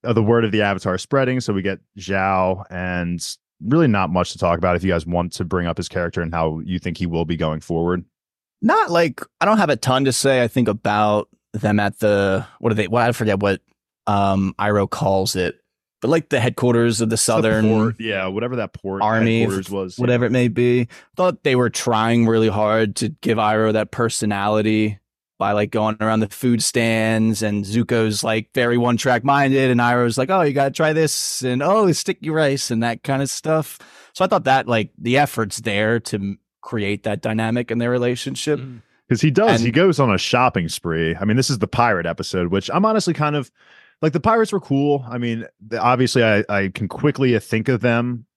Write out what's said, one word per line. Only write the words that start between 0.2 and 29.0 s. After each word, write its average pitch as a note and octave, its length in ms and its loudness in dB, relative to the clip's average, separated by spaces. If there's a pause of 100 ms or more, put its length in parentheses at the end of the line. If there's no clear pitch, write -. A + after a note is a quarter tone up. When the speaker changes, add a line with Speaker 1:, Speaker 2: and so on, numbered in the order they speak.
Speaker 1:
word A#2 220 4
of G#2 80 -2
the G#2+ 80 2
Avatar G2 360 -2
spreading, B2+ 440 -2
so A2 120 -4
we G2 80 -2
get G2 180 -4 (200)
Zhao, F#2+ 680 0
and F2 520 -6 (400)
really C#3+ 260 2
not G2 220 2
much F2+ 220 0
to - 60 -14
talk E2+ 200 2
about F2 200 2
if E2+ 60 -4
you F#2+ 80 0
guys E2+ 140 0
want F2 280 -2
to - 120 -8
bring F2 220 -2
up E2 100 -4
his E2+ 120 -8
character F2 320 -4
and E2 120 -6
how E2 300 -2
you F2+ 160 -4
think F2 180 -6
he F2+ 80 -4
will E2 200 -2
be E2 100 -4
going D#2+ 240 -2
forward. F2 460 -2 (560)
Speaker 2:
Not, F#4+ 280 2
like, E3+ 300 0 (220)
I E3 40 2
don't G#3+ 120 4
have F#3 120 2
a C#3 60 2
ton C3 300 0
to C3 80 2
say, C3+ 280 2
I A#2 60 2
think, A#2+ 220 0
about G#2 580 0 (260)
them G#2 260 0
at G2+ 200 -2
the, G2 460 2 (140)
what A#2 100 0
do A2 60 2
they, G#2 120 0
well, A#2 200 2
I A#2+ 40 2
forget G#2+ 300 0
what, G2 180 0 (460)
um, G2 520 2
Iroh G2+ 320 0
calls F#2+ 460 -2
it, F2+ 240 -4 (420)
but, A2+ 80 -2
like, D#3+ 200 0
the C3+ 100 0
headquarters A#2 640 0
of A2+ 80 0
the A2+ 60 -2
Speaker 1:
It's G#2+ 100 -2
the - 80 0
Speaker 2:
Southern A2 340 2
Speaker 1:
port, A2 320 2
yeah, G2+ 280 -4
whatever A2 300 -4
that G#2 140 -6
port F#2+ 300 -8
Speaker 2:
Army, A2+ 400 2
Speaker 1:
headquarters F#2+ 280 -2
was, F#2+ 280 -6
yeah. A#2+ 60 -6
Speaker 2:
whatever B2 220 2
it A2 60 -2
may B2 160 2
be. A#2+ 400 0 (300)
Thought - 260 -2
they C3+ 140 2
were B2 140 2
trying A#2 560 2
really A2+ 200 2
hard G#2+ 500 0
to A2+ 120 -4
give A#2+ 280 -2
Iroh A2 360 2
that G#2+ 180 -2
personality G#2+ 1080 0 (400)
by, G2+ 120 0
like, G#2 180 0
going G#2+ 320 -2
around A2 200 2
the G#2+ 80 0
food A#2+ 340 0
stands, A2+ 800 0
and G#2 200 -2
Zuko's, A2 600 0
like, A2 320 -2
very A#2+ 220 2
one-track A#2+ 460 2